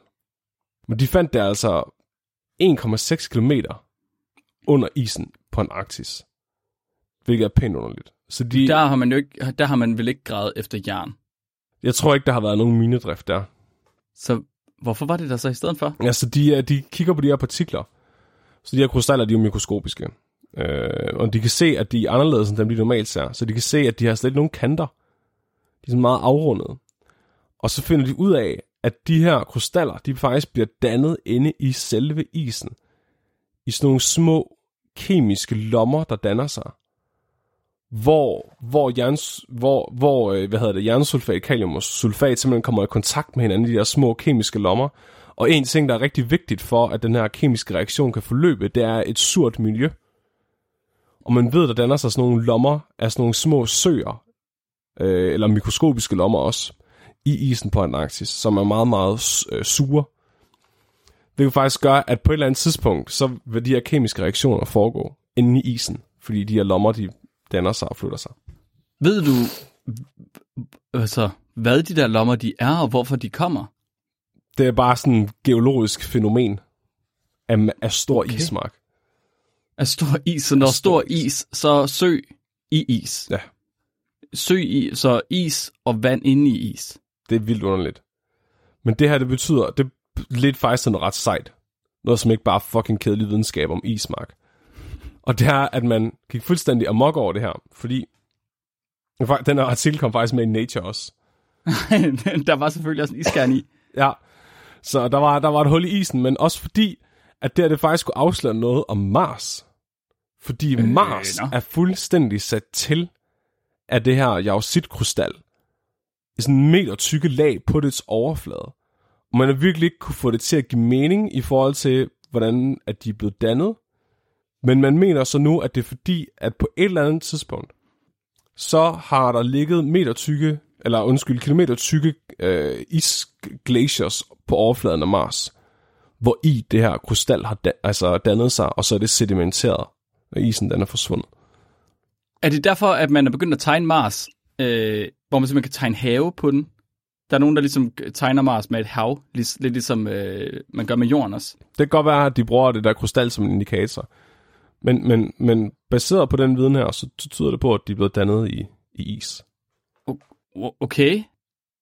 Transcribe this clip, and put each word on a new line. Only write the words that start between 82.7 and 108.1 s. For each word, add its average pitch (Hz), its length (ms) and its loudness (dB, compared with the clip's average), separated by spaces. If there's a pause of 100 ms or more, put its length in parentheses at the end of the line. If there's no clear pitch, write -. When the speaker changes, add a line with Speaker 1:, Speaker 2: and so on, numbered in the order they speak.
Speaker 2:
i 156 140 2 (160)
is. - 300 -10
Speaker 1:
Ja. 98 80 -4 (920)
Speaker 2:
Sø - 240 0
i, 131 360 -2
så 123 360 2
is 175 420 -4 (140)
og 113 180 -2
vand 127 220 0
inde 139 260 4
i 107 200 -4
is. - 260 -16 (320)
Speaker 1:
Det 113 60 0
er 117 40 2
vildt 107 240 -4
underligt. 95 400 -4 (800)
Men 117 100 2
det 147 140 4
her, 147 80 2
det 127 100 0
betyder, 127 420 0
det - 160 0
er 131 40 -10 (400)
lidt 135 280 0
faktisk 127 260 0
sådan 104 180 0
ret 95 140 -2
sejt. - 380 -4 (500)
Noget, 117 160 2
som 113 120 2
ikke 110 120 0
bare 92 120 2
er 104 40 2
fucking 110 400 -2
kedelig 104 280 -2
videnskab 104 420 -2
om 92 140 -6
ismark. - 500 -8 (920)
Og 120 160 -2
det 120 80 2
er, 139 260 2
at 127 100 -2
man 113 280 0 (200)
gik 120 100 -8
fuldstændig 143 460 0
amok 135 300 2
over 101 160 -2
det 101 80 -4
her, 101 200 -8 (100)
fordi 123 340 -8 (1400)
den 143 120 4
her 131 80 2
artikel 147 340 0
kom 131 140 0
faktisk 117 200 0
med 120 100 2
i 113 40 0
Nature 110 360 -4
også. - 280 -12 (540)
Speaker 2:
<laughs> 160 800 0
Der 165 60 4
var 147 160 0
selvfølgelig 156 340 -6
også 143 100 -6
en 123 60 -12
iskern 135 320 0
i. 131 140 0 (320)
Speaker 1:
Ja. 135 140 2 (680)
Så 127 260 -2
der 131 100 2
var, 147 220 4
der 147 80 0
var 147 140 2
et 147 80 4
hul 165 160 4
i 175 40 -2 (100)
isen, 135 220 -2
men 131 180 2
også - 200 0
fordi, 214 380 -2 (440)
at - 160 -4
det 180 60 6
her, 160 60 4
det 151 100 0
faktisk 165 220 2
skulle - 160 -8